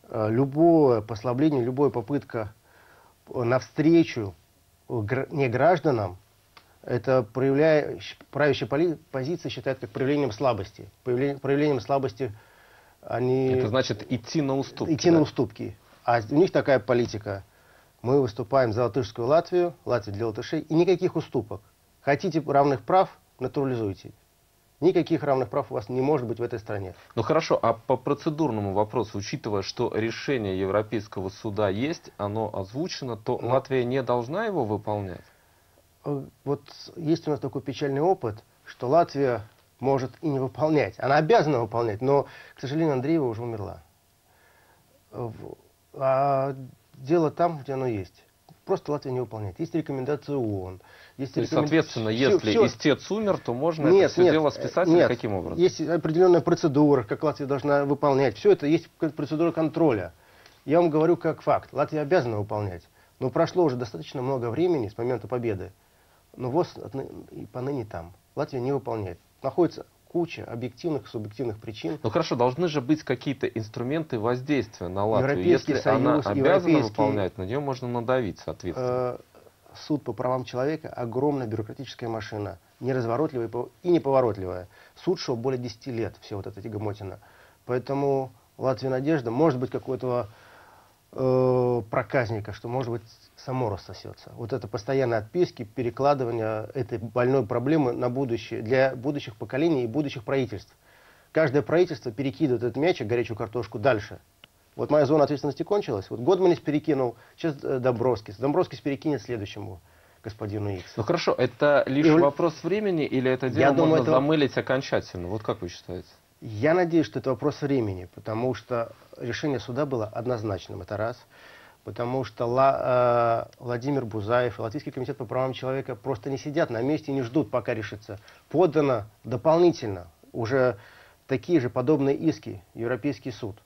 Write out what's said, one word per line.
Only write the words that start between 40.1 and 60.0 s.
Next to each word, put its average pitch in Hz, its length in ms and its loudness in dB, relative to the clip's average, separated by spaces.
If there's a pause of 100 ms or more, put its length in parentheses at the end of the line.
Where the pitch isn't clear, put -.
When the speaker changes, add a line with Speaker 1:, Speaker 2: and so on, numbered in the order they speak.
Speaker 1:
и 160 80 -2
не 139 100 0
выполнять. 131 580 0
Она 139 200 2
обязана 156 420 4
выполнять, 113 420 -2
но, 139 240 2 (300)
к - 40 -20
сожалению, 147 340 -2
Андреева 139 320 0
уже 113 180 -4
умерла. 98 400 -10 (1300)
Э, 120 180 -8
в-, - 280 -14 (360)
а 135 600 2 (400)
дело 151 340 2
там, 170 300 0
где 135 140 -6
оно 131 120 -2
есть. 104 380 -4 (400)
Просто - 280 -2
Латвия 143 200 -4
не 127 80 -2
выполняет. 110 400 -8
Есть 160 140 -6
рекомендации 143 600 -4
оон. 95 480 -4 (360)
Есть 131 160 -8
Speaker 2:
То 123 80 0
есть, 113 100 -4
Speaker 1:
рекомен-, 147 160 2
Speaker 2:
соответственно, 143 440 0
Speaker 1:
всё, 123 180 4
Speaker 2:
если 110 220 4
Speaker 1:
всё. 214 160 6
Speaker 2:
истец - 440 0
умер, 196 280 0
то - 160 -4
можно 156 320 0
Speaker 1:
Нет, 190 160 8
Speaker 2:
это 143 100 2
всё 175 100 4
Speaker 1:
нет, 165 100 8
Speaker 2:
дело 156 160 4
Speaker 1:
э, - 20 -2
Speaker 2:
списать - 360 0
или 165 80 6
Speaker 1:
нет. 156 120 8
Speaker 2:
каким 117 260 -2
образом? 87 240 -4
Speaker 1:
Есть 175 240 2
определённая 165 600 4
процедура, 147 640 4
как 147 200 -4
Латвия 143 240 -2
должна 143 380 2
выполнять. 139 520 2
Всё - 140 6
это - 160 4
есть 165 200 2 (120)
к-, 160 100 0
процедура 160 420 0
контроля. 151 640 2 (500)